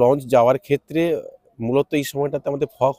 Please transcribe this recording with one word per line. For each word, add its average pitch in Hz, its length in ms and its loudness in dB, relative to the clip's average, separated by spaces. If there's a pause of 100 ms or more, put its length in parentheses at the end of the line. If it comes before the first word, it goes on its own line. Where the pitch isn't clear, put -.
লঞ্চ 135 200 4 (120)
যাওয়ার 127 320 4
ক্ষেত্রে 147 360 -2 (580)
মূলত 123 340 -2
এই 147 180 -2
সময়টাতে 143 380 -6
আমাদের 143 280 -4
ফগ 135 200 0